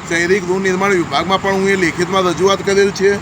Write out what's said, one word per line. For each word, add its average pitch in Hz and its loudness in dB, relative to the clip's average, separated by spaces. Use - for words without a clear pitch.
શહેરી 175 0
ગૃહ 185 -2
નિર્માણ 190 0
વિભાગમાં 165 -2
પણ 196 0
હું 196 0
એ 196 2
લેખિતમાં 180 0
રજૂઆત 180 0
કરેલ 196 2
છે. 190 0